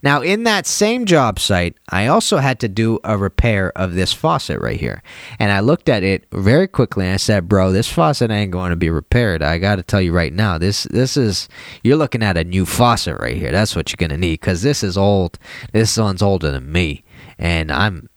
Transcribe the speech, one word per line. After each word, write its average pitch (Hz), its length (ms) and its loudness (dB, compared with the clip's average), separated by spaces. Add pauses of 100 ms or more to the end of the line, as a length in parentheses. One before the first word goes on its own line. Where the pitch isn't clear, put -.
Now, 143 180 2
in 196 220 0
that 208 240 0
same 233 380 0
job 139 340 2
site, 87 360 0 (140)
I 95 160 0
also 180 320 2
had 131 220 0
to 120 80 -2
do 110 360 0
a 104 140 -2
repair 98 580 0
of 90 200 -4
this 92 180 0
faucet 156 480 -2
right 55 180 -4
here. 50 220 -6 (380)
And 104 120 2
I 98 80 2
looked 139 300 2
at 107 140 2
it 95 280 0
very 113 360 4
quickly, 104 380 0
and 92 100 0
I - 20 0
said, 98 320 0
"Bro, 95 220 4
this 95 180 2
faucet 147 400 0
ain't 104 220 -2
going 90 180 -4
to 87 60 0
be 82 160 0
repaired. 85 500 0
I 78 160 0
gotta 98 240 0
tell 98 200 0
you 87 100 2
right 85 200 2
now, 90 280 0
this, 98 240 -2
this 127 340 -2
is, 110 320 0 (320)
you're 131 160 4
looking 135 240 -2
at 98 160 0
a 82 60 0
new 90 240 0
faucet 113 520 0
right 60 180 -4
here. - 140 -4
That's 101 240 0
what 82 140 -4
you're - 180 -4
gonna 73 120 -4
need, 85 180 0
'cause 87 240 -2
this 139 220 0
is 95 160 -2
old. 98 400 2 (320)
This 110 260 2
one's 101 240 0
older 92 300 2
than 69 200 -8
me, 80 320 -2 (360)
and 82 320 -2
I'm 85 460 -2